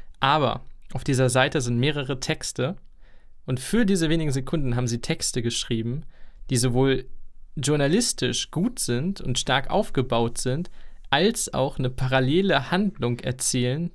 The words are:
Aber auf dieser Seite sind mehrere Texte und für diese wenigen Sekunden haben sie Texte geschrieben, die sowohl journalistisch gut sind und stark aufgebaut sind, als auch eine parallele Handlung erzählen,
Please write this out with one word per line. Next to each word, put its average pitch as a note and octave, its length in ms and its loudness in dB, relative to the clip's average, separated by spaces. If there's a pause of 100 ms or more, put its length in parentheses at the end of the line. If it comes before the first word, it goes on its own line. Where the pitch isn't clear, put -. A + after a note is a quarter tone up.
(200)
Aber C#3 460 2 (280)
auf B2+ 120 -4
dieser C3 240 4
Seite C3 320 4
sind A#2+ 180 0
mehrere C#3+ 400 0
Texte - 560 -4 (720)
und C3 160 -2
für A3+ 240 2
diese F3 240 2
wenigen D#3+ 240 2
Sekunden C3 420 0
haben B2+ 120 0
sie A#2 120 -2
Texte - 420 -2
geschrieben, A#2 640 -2 (460)
die C3 80 2
sowohl C3 480 2 (500)
journalistisch C#3+ 960 0
gut G3+ 280 -2
sind C#3 420 -2
und B2+ 180 -2
stark C3+ 300 0
aufgebaut A#2+ 680 0
sind, C#3 320 -2 (400)
als F#3 440 2
auch C3+ 260 0
eine C3 100 0
parallele C3 840 2
Handlung E3+ 480 0
erzählen, C3 760 0